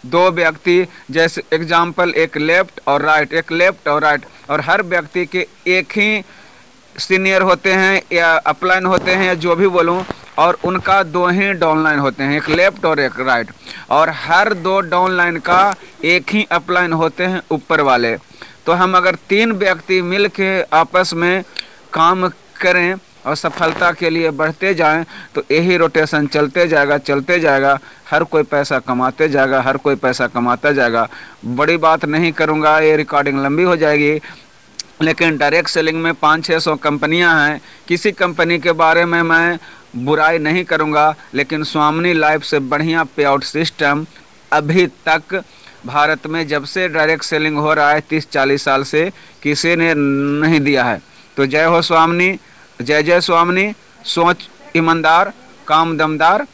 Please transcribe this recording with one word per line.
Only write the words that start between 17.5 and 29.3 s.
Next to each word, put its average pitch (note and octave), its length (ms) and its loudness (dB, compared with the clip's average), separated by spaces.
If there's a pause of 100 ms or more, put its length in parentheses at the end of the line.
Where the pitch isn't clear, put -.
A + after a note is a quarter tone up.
ऊपर D3+ 300 -2
वाले। A#2+ 360 2 (500)
तो D#3+ 60 0
हम F#3 240 2
अगर F3+ 180 2
तीन G#3+ 380 0
व्यक्ति F#3 500 -2
मिल F#3+ 260 -2
के F#3+ 340 -2
आपस F3 520 0
में F3 300 -2 (480)
काम F3+ 360 2 (320)
करें F3+ 360 0 (300)
और C#3+ 100 -2
सफलता E3 560 -2
के E3 180 -2
लिए D#3+ 200 0
बढ़ते D#3 440 -2
जाएं, D#3+ 300 0 (300)
तो C#3 80 -4 (100)
यही E3+ 240 2
rotation D#3+ 500 0
चलते D3 420 0
जाएगा, D3 300 2
चलते C#3+ 420 -2
जाएगा। C#3 380 2 (320)
हर D#3 140 2
कोई D#3 180 0
पैसा C#3+ 360 -2
कमाते B2+ 500 -2
जाएगा, C3+ 340 2